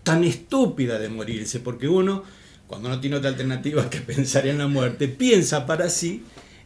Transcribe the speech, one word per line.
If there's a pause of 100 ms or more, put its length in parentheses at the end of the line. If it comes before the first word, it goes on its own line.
tan
estúpida
de
morirse,
porque
uno, (420)
cuando
no
tiene
otra
alternativa
que
<laughs>
pensar
en
la
muerte,
piensa
para
sí (440)